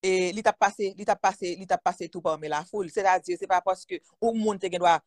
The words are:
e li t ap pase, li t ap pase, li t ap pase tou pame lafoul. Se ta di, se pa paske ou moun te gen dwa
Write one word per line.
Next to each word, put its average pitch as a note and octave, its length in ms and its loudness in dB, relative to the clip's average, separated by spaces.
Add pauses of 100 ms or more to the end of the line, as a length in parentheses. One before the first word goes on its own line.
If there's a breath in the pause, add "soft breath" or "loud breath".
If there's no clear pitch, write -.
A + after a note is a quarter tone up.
e F#3 320 2
li G#3+ 80 -6
t A3 80 6
ap - 80 -2
pase, G3+ 400 0
li E3 80 -10
t G#3+ 80 2
ap - 80 -20
pase, F#3 360 -2
li F#3+ 100 -14
t F#3+ 60 2
ap F3 100 -2
pase F3+ 260 -4
tou E3+ 140 -12
pame D#3 260 -2
lafoul. E3+ 400 -6
Se G3+ 160 -2
ta F#3 160 6
di, F3 160 -4
se F#3+ 100 -10
pa F3+ 160 4
paske F#3 360 -4 (180 soft breath)
ou A3+ 160 0
moun G#3+ 260 0
te F#3+ 120 -2
gen F3 100 -2
dwa E3+ 140 6 (100)